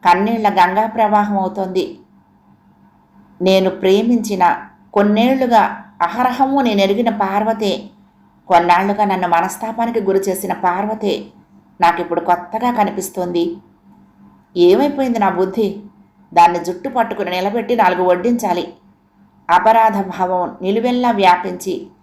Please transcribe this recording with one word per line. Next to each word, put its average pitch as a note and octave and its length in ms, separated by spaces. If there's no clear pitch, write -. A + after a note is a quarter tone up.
కన్నీళ్ల G#3 460
గంగా F#3+ 380
ప్రవాహం G#3 500
అవుతోంది. F#3 480
నేను F#3+ 280
ప్రేమించిన G3+ 760
కొన్నేళ్లుగా A#3 680
అహరహము B3+ 600
నేను G#3+ 200
ఎరిగిన G3+ 280
పార్వతే, G#3 640
కొన్నాళ్లుగా F#3 560
నన్ను F#3 220
మనస్తాపానికి A3+ 760
గురి F#3+ 260
చేసిన F#3 260
పార్వతే G3 600
నాకిప్పుడు E3+ 420
కొత్తగా G#3+ 500
కనిపిస్తోంది. F#3 720
ఏమైపోయింది A#3+ 640
నా G3 100
బుద్ధి? F#3+ 380
దాన్ని E3+ 340
జుట్టు F3+ 240
పట్టుకుని A3 420
నిలబెట్టి G3+ 440
నాలుగు F#3 280
వడ్డించాలి. F3+ 600
అపరాధ A3 480
భావం F3+ 380
నిలువెల్లా A#3 500
వ్యాపించి F3+ 640